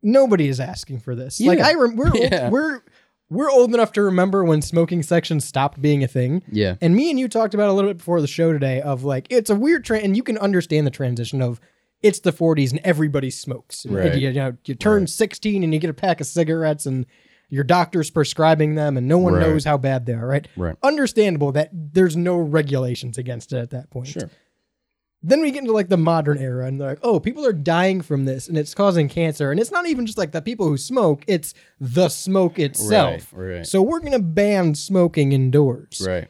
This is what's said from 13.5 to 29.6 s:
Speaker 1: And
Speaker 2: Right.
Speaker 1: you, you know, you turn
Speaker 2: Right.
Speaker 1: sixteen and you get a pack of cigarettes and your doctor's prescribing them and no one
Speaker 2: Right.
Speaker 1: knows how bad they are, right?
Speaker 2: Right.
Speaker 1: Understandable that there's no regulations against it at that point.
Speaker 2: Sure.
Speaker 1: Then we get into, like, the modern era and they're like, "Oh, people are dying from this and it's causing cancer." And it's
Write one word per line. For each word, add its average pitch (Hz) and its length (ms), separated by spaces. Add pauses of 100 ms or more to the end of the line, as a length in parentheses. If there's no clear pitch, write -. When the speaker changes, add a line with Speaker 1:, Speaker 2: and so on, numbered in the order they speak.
Speaker 1:
And - 100
Speaker 2:
Right. 180 200
Speaker 1:
you, 135 140
you 123 40
know, 135 200 (120)
you 139 80
turn 208 300
Speaker 2:
Right. 165 60
Speaker 1:
sixteen 202 540
and 160 80
you 156 80
get 160 120
a - 20
pack 175 260
of 147 60
cigarettes 160 600
and 131 180 (480)
your 139 120
doctor's 165 440
prescribing 156 680
them 147 220
and 127 100
no 160 120
one 180 140
Speaker 2:
Right. 175 120
Speaker 1:
knows 156 200
how 147 120
bad 131 300
they 120 60
are, 117 120
right? 139 220 (100)
Speaker 2:
Right. 87 240
Speaker 1:
Understandable 208 680
that 147 220
there's 160 440
no 175 200
regulations 139 840
against 123 340
it 131 40
at 120 140
that 127 200
point. 127 160
Speaker 2:
Sure. 160 220 (960)
Speaker 1:
Then 262 180
we 294 100
get 285 80
into, 247 140
like, 196 160
the 190 80
modern 156 420
era 127 260
and 135 160
they're 139 80
like, 147 140
"Oh, 233 160
people 269 260
are 226 80
dying 170 480
from 139 240
this 131 220
and 165 100
it's 147 160
causing 175 340
cancer." 151 440
And 165 80
it's 233 100